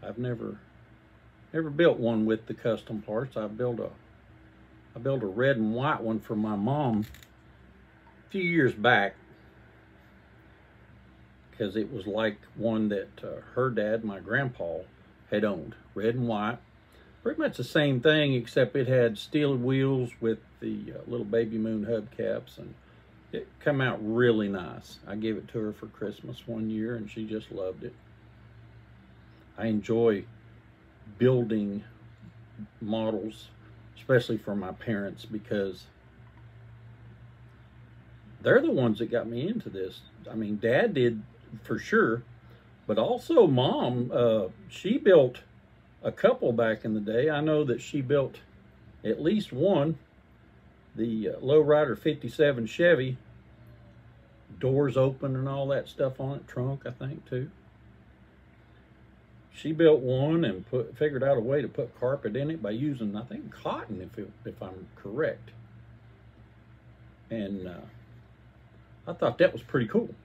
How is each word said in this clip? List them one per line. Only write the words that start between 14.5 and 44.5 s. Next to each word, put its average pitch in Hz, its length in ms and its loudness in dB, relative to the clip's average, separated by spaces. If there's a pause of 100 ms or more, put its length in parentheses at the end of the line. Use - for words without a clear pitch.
had 104 140 0
owned, 85 280 -4 (220)
red 110 200 0
and 127 120 -2
white. 107 300 -2 (680)
Pretty - 160 -4
much 294 160 0
the - 80 -6
same 139 380 2
thing, 151 320 6
except 123 420 0
it 127 140 0
had 120 280 4
steel 143 380 0
wheels 135 640 0
with 113 200 0 (200)
the, 107 380 -6
uh, - 120 -14
little 113 160 -4
Baby 113 320 0
Moon 110 280 -2
hubcaps, 107 720 -4
and - 180 -16 (560)
it - 160 -8 (140)
come 143 180 2
out 123 220 0
really 110 480 4
nice. 87 580 -10
I 95 80 -8
gave 107 220 -2
it - 160 -12
to 120 60 -4
her 107 120 -4
for - 160 -14
Christmas - 580 -12
one 110 240 -6
year, 110 240 -4
and 107 160 -8
she 110 160 -10
just 107 280 -8
loved 92 320 -8
it. - 100 -12 (1600)
I 107 120 -4
enjoy 110 580 2 (960)
building 110 640 2 (1000)
models, 110 680 -4 (440)
especially 120 440 2
for 104 160 -6
my 95 160 -6
parents, 101 540 -6
because 101 600 -6 (2500)
they're 233 220 6
the 330 80 2
ones 120 260 2
that 110 140 -4
got 113 160 -2
me 120 200 -4
into 220 220 -6
this. 92 320 -8 (260)
I - 60 -14
mean, 107 240 -4
Dad 147 380 2
did 120 260 2 (400)
for - 160 -6
sure, 127 460 2 (640)
but 104 100 0
also 240 480 4
Mom, 135 640 2
uh, 113 360 4 (220)